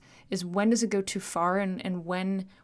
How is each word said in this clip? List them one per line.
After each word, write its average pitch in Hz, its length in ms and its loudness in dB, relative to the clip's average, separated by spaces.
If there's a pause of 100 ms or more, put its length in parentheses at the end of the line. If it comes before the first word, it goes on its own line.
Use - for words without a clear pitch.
(300)
is 180 160 -4
when 202 240 2
does 233 140 4
it 202 80 0
go 196 100 2
too 196 180 -4
far 180 380 0
and, 190 260 -2
and 180 220 -4
when, 190 400 -2 (180)